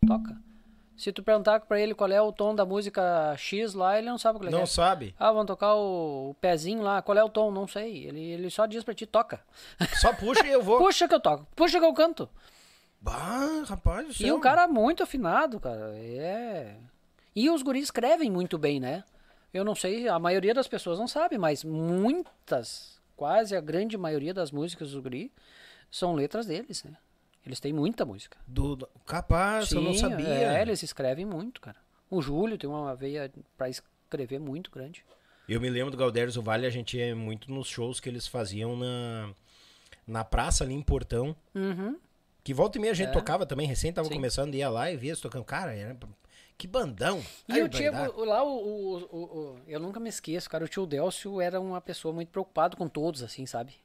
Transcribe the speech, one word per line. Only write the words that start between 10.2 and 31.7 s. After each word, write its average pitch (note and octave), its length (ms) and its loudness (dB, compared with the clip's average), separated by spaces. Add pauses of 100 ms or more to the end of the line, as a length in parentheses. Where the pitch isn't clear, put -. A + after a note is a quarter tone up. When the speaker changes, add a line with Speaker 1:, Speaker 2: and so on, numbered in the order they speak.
Speaker 2:
e C#4+ 60 2
eu B3+ 100 6
vou. G#3 160 6
Speaker 1:
<laughs> E4 60 8
"Puxa F4 240 6
que F4 60 6
eu D4+ 60 6
toco, D3+ 260 2 (100)
puxa D#4+ 240 6
que D#4+ 60 4
eu D#4 80 8
canto." D#4 340 4 (720)
Speaker 2:
Bah, C4+ 680 -2
rapaz G3 400 0
do C#4+ 60 -12
Speaker 1:
E - 40 -8
Speaker 2:
céu. C4 200 2
Speaker 1:
um D4 40 0
cara D#4 260 8
muito D4 360 4
afinado, B3 580 0
cara. A2 380 -6
É. D3+ 760 -8 (640)
E B3 140 4
os E4 100 4
guris C4+ 240 0
escrevem C#4 460 4
muito F3+ 260 0
bem, D3 240 2
né? C#3+ 240 -6 (480)
Eu F#3 120 -2
não G#3 100 0
sei, A3 340 -2
a F3 100 2
maioria F#3 360 2
das B3+ 120 2
pessoas F3+ 320 -4
não A3+ 80 -2
sabe, D#4 300 0
mas D#3 280 2
muitas, E3+ 1300 -2 (180)
quase G3 400 2
a F3+ 40 0
grande F3+ 380 -2
maioria D#3 340 -2
das F3+ 180 -4
músicas D3 420 -6
do C#3 100 -10
guri C3 280 -8 (600)
são F3 240 0
letras D#3 320 0
deles, B3 380 -6
né? D#3 120 -18 (480)
Eles C3 160 -10
têm C#3+ 120 -4
muita D#3 340 0
música. G2+ 400 -16
Speaker 2:
Do, C#3 280 -2
do... C3 140 -12 (160)
capaz, F#3+ 680 2
eu - 120 2
não E3+ 100 2
Speaker 1:
Sim, G3 80 2
Speaker 2:
sabia. A3+ 280 0
Speaker 1:
é, C#3+ 340 2
eles A3 200 -2
escrevem C#3+ 440 -4
muito, G3+ 340 -8
cara. - 160 -18 (340)